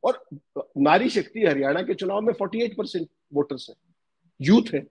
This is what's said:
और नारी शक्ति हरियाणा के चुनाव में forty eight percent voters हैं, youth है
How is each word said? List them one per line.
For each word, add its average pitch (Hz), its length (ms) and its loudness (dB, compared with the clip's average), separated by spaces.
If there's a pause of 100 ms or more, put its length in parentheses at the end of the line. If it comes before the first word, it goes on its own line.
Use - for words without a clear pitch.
और - 220 -2 (520)
नारी 160 320 4
शक्ति 214 300 -4
हरियाणा 147 420 2
के 190 120 -4
चुनाव 196 280 -4
में 220 120 0
forty 208 280 -4
eight 233 160 -4
percent 180 300 -6 (260)
voters 143 360 -4
हैं, - 60 -20 (640)
youth 214 320 4
है 143 180 -4